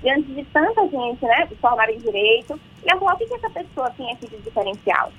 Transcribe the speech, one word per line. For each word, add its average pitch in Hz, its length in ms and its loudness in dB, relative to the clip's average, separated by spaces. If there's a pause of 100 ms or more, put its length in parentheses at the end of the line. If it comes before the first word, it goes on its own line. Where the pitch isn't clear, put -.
diante 269 280 0
de 269 140 -10
tanta 392 420 2
gente, 240 380 -4
né, 247 220 4 (120)
formada 233 320 2
em 220 60 -2
direito, 226 640 0 (240)
ia 349 160 4
falar, 381 160 2
"O - 20 -10
que 453 80 -4
que 453 80 -8
essa 466 160 -6
pessoa 294 400 -6
tem 247 220 -10
aqui 240 180 -12
de 220 80 -18
diferencial?" 202 800 -2